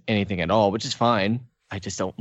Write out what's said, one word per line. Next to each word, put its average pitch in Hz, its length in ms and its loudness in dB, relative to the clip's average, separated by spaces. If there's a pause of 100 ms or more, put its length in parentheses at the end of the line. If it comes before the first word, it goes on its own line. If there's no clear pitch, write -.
anything 98 340 -2
at 82 100 -2
all, 104 200 6
which 107 140 -4
is 135 80 -6
fine. 117 460 2 (300)
I 101 100 -8
just 92 200 -8
don't, 92 220 -6